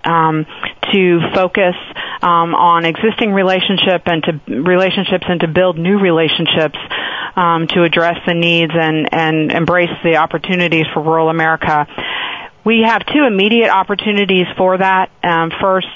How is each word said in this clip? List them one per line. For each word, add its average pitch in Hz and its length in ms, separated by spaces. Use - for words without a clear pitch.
um, 160 420
to 180 260
focus, 185 400
um, 170 320
on 170 320
existing 208 480
relationship 185 720
and 165 180
to, 147 380
relationships 180 680
and 175 140
to 170 60
build 170 320
new 185 180
relationships, 165 800
um, 170 340
to 180 140
address 170 340
the 175 80
needs 170 400
and, 156 360
and 160 400
embrace 170 380
the 165 140
opportunities 165 760
for 160 80
rural 160 280
America. 160 580
We 226 220
have 220 200
two 294 200
immediate 214 440
opportunities 190 760
for 185 200
that. 190 320
Um, 165 280
first, 185 340